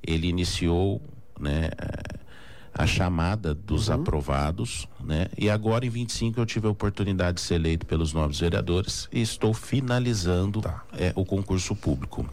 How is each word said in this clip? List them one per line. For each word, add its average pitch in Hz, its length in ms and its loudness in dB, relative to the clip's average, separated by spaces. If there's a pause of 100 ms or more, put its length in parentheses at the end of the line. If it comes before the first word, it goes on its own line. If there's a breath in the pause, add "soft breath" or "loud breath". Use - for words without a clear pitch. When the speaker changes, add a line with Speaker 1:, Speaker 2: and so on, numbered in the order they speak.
Speaker 1:
ele 82 220 2
iniciou, 90 720 2 (380)
né, 76 300 0 (1000 loud breath)
a - 140 0
chamada 90 640 2
dos 76 360 0
Speaker 2:
Uhum. 82 80 2
Speaker 1:
aprovados, 73 920 0 (160)
né? 78 240 0 (100)
E 104 140 2
agora 110 340 2
em 120 60 0
vinte 117 200 -4
e - 20 -4
cinco 113 260 0
eu 117 80 2
tive 110 220 0
a - 20 4
oportunidade 98 680 2
de - 40 -6
ser - 160 0
eleito 80 300 2
pelos 80 260 2
novos 76 260 0
vereadores 87 760 0
e 120 80 0
estou 110 320 2
finalizando, 110 1080 2
Speaker 2:
Tá. - 320 -4
Speaker 1:
é, 90 240 2
o 95 80 2
concurso 95 500 0
público. - 580 -2